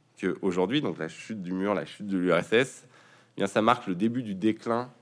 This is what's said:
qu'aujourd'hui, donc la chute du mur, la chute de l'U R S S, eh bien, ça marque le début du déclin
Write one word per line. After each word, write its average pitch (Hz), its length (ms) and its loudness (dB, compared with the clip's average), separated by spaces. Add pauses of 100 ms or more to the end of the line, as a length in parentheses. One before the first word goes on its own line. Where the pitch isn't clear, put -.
(200)
qu'aujourd'hui, 95 640 0
donc 92 160 -4
la 80 100 -4
chute 107 340 -10
du 90 120 -6
mur, 98 220 0
la 80 100 -2
chute 104 220 -12
de 98 100 0
l'U 90 160 4
R 82 40 6
S 85 140 0
S, 127 360 2
eh - 500 -20
bien, 98 100 0
ça 107 140 2
marque 117 260 2
le 92 80 -2
début 117 280 0
du 104 100 -6
déclin 113 580 -2 (100)